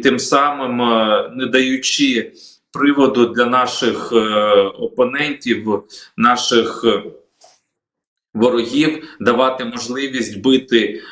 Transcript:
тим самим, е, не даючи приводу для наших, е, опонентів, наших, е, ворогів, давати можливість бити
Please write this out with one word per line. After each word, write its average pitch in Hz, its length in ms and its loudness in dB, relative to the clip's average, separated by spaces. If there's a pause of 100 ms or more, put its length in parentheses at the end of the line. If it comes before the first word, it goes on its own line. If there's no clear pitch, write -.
тим 123 160 2
самим, 139 600 0
е, 110 540 2
не 131 100 -4
даючи 131 840 0 (420)
приводу 135 520 2
для 117 200 0
наших, 120 680 -2
е, 107 380 0 (100)
опонентів, 120 1200 -4 (340)
наших, 120 680 0
е, 101 180 2 (1300)
ворогів, 123 880 0
давати 123 460 2
можливість 120 760 -8
бити 123 600 2 (100)